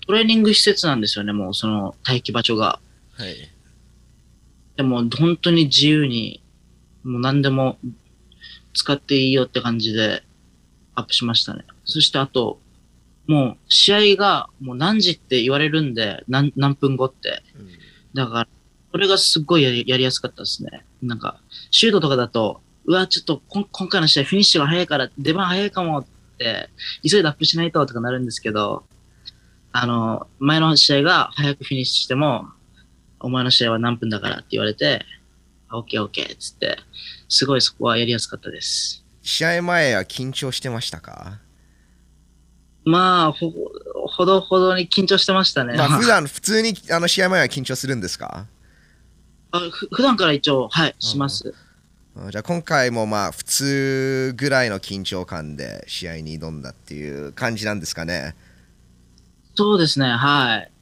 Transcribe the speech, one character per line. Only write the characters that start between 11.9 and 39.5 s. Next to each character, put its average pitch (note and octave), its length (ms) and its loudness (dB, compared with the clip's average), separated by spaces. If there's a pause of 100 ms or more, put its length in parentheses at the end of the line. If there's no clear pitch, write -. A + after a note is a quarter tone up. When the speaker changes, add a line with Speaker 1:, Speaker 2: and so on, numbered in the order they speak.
Speaker 1:
し - 100 2
て D3 80 -2
あ C3+ 80 0
と、 - 320 -2 (680)
も C#3 260 2
う - 60 -14 (120)
試 G3+ 460 6
合 - 20 -
が F#3+ 320 2 (100)
も C3 140 -10
う - 20 -8
何 F#3+ 240 2
時 F3 120 2
っ D#3 60 -4
て B2+ 240 0
言 B2+ 100 0
わ C#3+ 80 2
れ D3+ 100 0
る D#3 120 0
ん C3+ 120 -2
で、 G#2+ 340 -4
何、 C#3 300 2
何 C#3 180 2
分 C3+ 220 0
後 B2+ 80 0
っ C3 80 -4
て。 - 280 -8 (140)
Speaker 2:
う C#3 40 -20
ん。 G2 100 -20 (440)
Speaker 1:
だ C3+ 140 -2
か A#2 160 -4
ら、 - 40 -8 (440)
そ E3+ 60 -4
れ G3 100 2
が F#3+ 100 4
す F3+ 220 2
っ D3+ 40 -4
ご E3+ 140 2
い C#3+ 60 6
や B2+ 80 2
り、 A#2+ 160 -2
や B2+ 80 2
り B2+ 80 2
や B2+ 80 0
す - 80 -4
か A#2+ 80 -8
っ - 60 -8
た - 80 -18
で - 60 -10
す - 180 -8
ね。 - 180 -18 (180)
な A#2+ 140 -6
ん A2 40 -10
か、 - 200 -8 (320)
シ - 160 4
ュ - 20 6
ー G3+ 40 2
ト F#3 80 4
と D3+ 80 2
か C3+ 80 2
だ A#2+ 100 2
と、 A2 340 -2 (240)
「う E3 80 2
わ、 F#3 120 2
ち - 140 -2
ょ - 20 -18
っ - 40 -16
と D#3 240 -2
こ G3+ 100 -4
ん-、 G3+ 120 -4
今 F#3 180 -8
回 F#3+ 120 2
の D#3 60 2
試 C#3+ 140 4
合 - 20 2
フ D#3+ 100 -2
ィ F#3+ 40 4
ニ G#3 60 4
ッ - 20 -
シ - 120 4
ュ D3+ 40 4
が C#3+ 60 2
早 E3+ 140 2
い F3 60 -2
か D3 100 -2
ら、 C3 200 -2
出 D3 160 0
番 F#3+ 120 -2
早 F#3 200 0
い G3 60 -4
か F#3+ 120 -4
も」 D#3 160 -2
っ B2 60 -12 (320)
て、 A2 320 -6 (400)
「急 G3+ 100 6
い - 20 4
で D#3+ 60 4
ア D3 40 0
ッ - 40 -6
プ - 80 -6
し D#3+ 140 2
な E3+ 80 2
い D#3+ 60 -2
と」 D3+ 140 2
と C3 80 -12
か A#2+ 60 -4
な A#2+ 120 -2
る B2+ 100 -2
ん B2+ 40 -2
で A2+ 60 -6
す - 80 -10
け A2 120 -4
ど、 G#2 340 -2 (880)
あ B2 120 0
の、 A2+ 420 -2 (120)
前 D3+ 220 2
の D#3+ 160 4
試 C#3+ 180 4
合 C#3 80 4
が E3+ 320 2
早 C#3+ 200 0
く C3+ 100 -16
フ - 60 -6
ィ C#3 40 -2
ニ B2+ 60 -2
ッ B2+ 40 -2
シ - 160 -2
ュ - 20 -4
し - 40 -10
て C3 80 -2
も、 C#3 340 0 (720)
「お B2+ 100 -6
前 B2+ 140 0
の B2 80 2
試 A#2+ 160 4
合 A2+ 40 2
は A2+ 80 0
何 A#2+ 180 0
分 A2+ 120 -4
だ G#2+ 120 -4
か A2+ 80 -4
ら」 - 100 -6
っ - 0 -
て - 120 -20
言 G#2+ 100 -2
わ G#2+ 40 -2
れ G#2+ 80 -2
て、 C#3 320 -2 (640)
「オ A#2 100 -8
ッ - 20 -12
ケ - 160 -6
ー G#2 40 -2
オ - 40 -6
ッ - 20 -10
ケ - 120 -8
ー」 - 120 -10
っ - 40 -20
つ - 160 -14
っ - 20 -20
て、 - 240 -6 (480)
す - 180 2
ご C3+ 120 2
い A#2+ 40 2
そ - 140 -2
こ A#2 120 -2
は A2+ 100 2
や A#2 80 0
り A#2 80 -2
や A2+ 60 -2
す - 80 -8
か A2 100 -14
っ - 20 -14
た F#2 120 -16
で D#2 100 -16
す。 - 420 -6 (180)
Speaker 2:
試 - 240 -4
合 E3+ 160 0